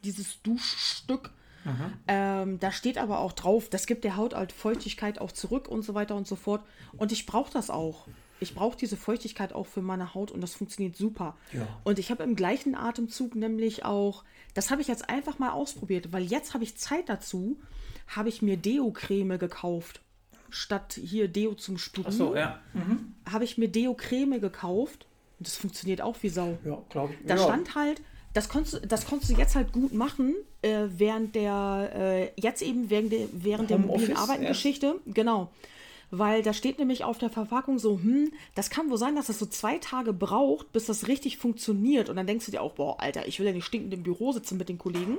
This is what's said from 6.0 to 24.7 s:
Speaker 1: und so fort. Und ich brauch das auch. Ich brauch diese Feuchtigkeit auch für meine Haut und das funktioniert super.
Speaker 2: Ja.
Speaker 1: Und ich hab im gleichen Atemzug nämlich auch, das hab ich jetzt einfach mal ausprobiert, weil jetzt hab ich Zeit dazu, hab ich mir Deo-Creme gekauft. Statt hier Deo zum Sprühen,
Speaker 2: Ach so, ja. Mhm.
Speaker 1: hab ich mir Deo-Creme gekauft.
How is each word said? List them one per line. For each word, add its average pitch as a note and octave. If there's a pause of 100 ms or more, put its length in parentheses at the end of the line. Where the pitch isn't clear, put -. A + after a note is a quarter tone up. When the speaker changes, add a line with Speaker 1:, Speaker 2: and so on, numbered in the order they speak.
Speaker 1:
und G3+
so G3
fort. G#3 (340)
Und G#3+
ich -
brauch C4+
das -
auch. D#3+ (340)
Ich -
brauch A3
diese G3+
Feuchtigkeit -
auch G3
für -
meine F#3
Haut G3+
und -
das F3
funktioniert G3
super. G3 (160)
Speaker 2:
Ja. A#2+ (180)
Speaker 1:
Und G3+
ich F#3+
hab A#3+
im A3+
gleichen A3
Atemzug A#3
nämlich A3
auch, G3+ (300)
das -
hab C#4
ich C#4+
jetzt A#3
einfach C#4
mal C4
ausprobiert, F3+
weil F#3
jetzt A#3+
hab A#3
ich A3
Zeit E4+
dazu, G3 (500)
hab G#3+
ich A3+
mir G3+
Deo-Creme G3+
gekauft. F3 (500)
Statt -
hier G3
Deo G3+
zum F#3+
Sprühen, -
Speaker 2:
Ach G3
so, C#4
ja. - (160)
Mhm. F#3 (180)
Speaker 1:
hab A3
ich A#3+
mir A3+
Deo-Creme B3
gekauft. G3 (320)